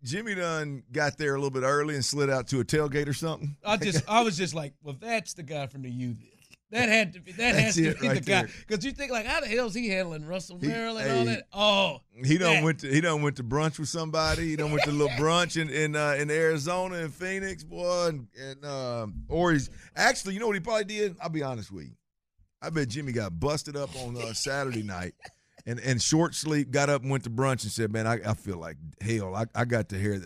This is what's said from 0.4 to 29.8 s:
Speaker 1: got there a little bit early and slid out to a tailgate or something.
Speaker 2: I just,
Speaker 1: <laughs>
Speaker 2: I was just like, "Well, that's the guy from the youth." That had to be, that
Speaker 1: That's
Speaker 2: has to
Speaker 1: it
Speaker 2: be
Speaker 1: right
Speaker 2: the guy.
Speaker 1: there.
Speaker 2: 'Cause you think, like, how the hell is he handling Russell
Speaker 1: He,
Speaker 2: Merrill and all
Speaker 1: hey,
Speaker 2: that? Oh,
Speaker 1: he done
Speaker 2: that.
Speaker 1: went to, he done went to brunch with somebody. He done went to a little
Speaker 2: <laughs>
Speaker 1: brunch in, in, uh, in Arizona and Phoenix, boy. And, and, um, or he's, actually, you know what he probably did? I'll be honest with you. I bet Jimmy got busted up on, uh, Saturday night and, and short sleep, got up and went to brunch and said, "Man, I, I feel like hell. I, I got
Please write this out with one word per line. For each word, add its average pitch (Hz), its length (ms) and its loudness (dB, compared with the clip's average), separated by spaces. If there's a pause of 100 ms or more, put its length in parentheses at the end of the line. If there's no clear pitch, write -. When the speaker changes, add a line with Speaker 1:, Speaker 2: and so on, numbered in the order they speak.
Speaker 1:
got 147 260 0
there 143 160 0
a - 40 -2
little 139 120 0
bit 131 140 -2
early 147 320 2
and 127 80 -2
slid 139 260 0
out 131 180 0
to 135 120 2
a 117 40 2
tailgate 147 440 0
or 143 40 0
something. 156 520 -4
Speaker 2:
I 208 120 2
just, 180 280 0
Speaker 1:
<laughs> - 40 -14
Speaker 2:
I 220 140 6
was 208 140 2
just 175 180 -2
like, 147 280 -8
"Well, 143 180 -10
that's 220 340 -4
the 175 80 -14
guy 143 240 -6
from 135 160 -12
the 127 80 -8
youth." 123 280 -4 (520)
That 233 180 2
had 214 240 4
to 180 80 -16
be, 185 120 -18
that 226 220 2
Speaker 1:
That's - 100 6
Speaker 2:
has 214 120 2
to 160 140 6
Speaker 1:
it 147 100 -2
Speaker 2:
be - 80 2
Speaker 1:
right 135 80 4
Speaker 2:
the 139 40 2
guy. 185 220 4
Speaker 1:
there. - 80 -2 (180)
Speaker 2:
'Cause 208 160 -2
you 269 80 -2
think, 277 200 -6
like, 220 140 0
how 311 140 0
the 269 60 -4
hell 233 200 2
is 190 80 -6
he 233 140 0
handling 170 380 -2
Russell 180 340 -8
Speaker 1:
He, 147 60 0
Speaker 2:
Merrill 226 320 -2
and 214 140 0
all - 60 4
Speaker 1:
hey, 240 80 4
Speaker 2:
that? 220 260 -2
Oh, 196 480 4 (240)
Speaker 1:
he 156 140 8
done 170 180 6
Speaker 2:
that. 156 80 4
Speaker 1:
went 160 160 4
to, - 120 -6
he 151 80 8
done 160 220 2
went 147 140 0
to 127 80 -4
brunch 147 340 0
with 151 100 -4
somebody. 160 600 0
He 156 80 -2
done 151 160 0
went 147 120 4
to 147 60 0
a - 20 0
little 147 160 4
Speaker 2:
<laughs> 123 80 -2
Speaker 1:
brunch 165 440 2
in, 156 100 -2
in, 151 240 0
uh, 147 240 2
in 147 120 0
Arizona 165 680 0
and 160 180 -6
Phoenix, 185 480 -6
boy. 175 460 -2
And, 139 180 -6 (140)
and, 135 240 -14
um, 123 500 -6 (140)
or 170 240 4
he's, 135 180 2 (240)
actually, 196 400 0
you 202 60 -6
know 233 80 -2
what 208 80 2
he 180 40 -4
probably 214 240 0
did? 208 360 -4
I'll 170 80 -8
be 156 160 -4
honest 120 260 -6
with 87 140 -12
you. 60 80 -16 (680)
I 156 100 -8
bet 151 180 0
Jimmy 135 240 -6
got 98 260 -4
busted 147 380 -2
up 143 140 -4 (140)
on, 120 120 -8
uh, 113 160 -6
Saturday 135 500 -2
night 90 320 -6 (520)
and, 117 120 -4
and 123 240 0
short 160 320 4
sleep, 147 380 0
got 143 180 4
up 139 120 4
and 135 100 -2
went 135 120 0
to 123 60 -8
brunch 127 320 0
and 107 80 -4
said, 110 220 -2
"Man, 113 160 0
I, 117 60 2 (140)
I 110 60 2
feel 95 220 -8
like 80 200 -10 (240)
hell. 101 360 -2
I, 113 80 0 (100)
I 117 120 0
got 117 220 0